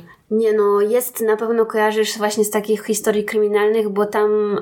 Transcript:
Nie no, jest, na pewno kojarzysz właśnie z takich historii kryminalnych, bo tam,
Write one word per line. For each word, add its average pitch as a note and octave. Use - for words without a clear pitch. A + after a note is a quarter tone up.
Nie A3
no, G#3
jest, A#3
na A3
pewno A3+
kojarzysz G#3+
właśnie G#3
z G#3
takich G#3
historii G#3
kryminalnych, G#3+
bo G3+
tam, G#3